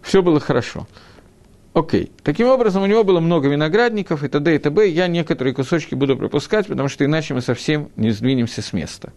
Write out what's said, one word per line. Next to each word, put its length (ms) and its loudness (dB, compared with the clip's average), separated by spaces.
все 200 2
было 180 4
хорошо. 480 -4
Окей. 400 0
Таким 240 0
образом, 340 2
у 40 0
него 180 4
было 160 4
много 300 2
виноградников 760 0
и 60 -4
т.д. 260 2
и 20 0
т.б. 300 2
Я 200 0
некоторые 460 -2
кусочки 420 -2
буду 200 2
пропускать, 520 -2
потому 200 -4
что 160 -2
иначе 300 0
мы 80 -2
совсем 560 -2
не 140 2
сдвинемся 500 -2
с 100 -10
места. 460 -8